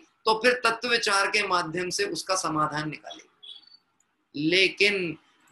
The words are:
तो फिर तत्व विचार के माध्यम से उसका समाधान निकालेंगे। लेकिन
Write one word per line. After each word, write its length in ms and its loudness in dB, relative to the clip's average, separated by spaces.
तो 80 4
फिर 100 6
तत्व 240 -2
विचार 380 2
के 200 0
माध्यम 420 -2
से 160 -2
उसका 300 -4
समाधान 540 -2
निकालेंगे। 1600 -12
लेकिन 680 2